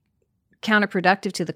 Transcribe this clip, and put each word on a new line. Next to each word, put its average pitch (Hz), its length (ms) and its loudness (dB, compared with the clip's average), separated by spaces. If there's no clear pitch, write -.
counterproductive 196 720 0
to 180 100 -6
the 165 120 -4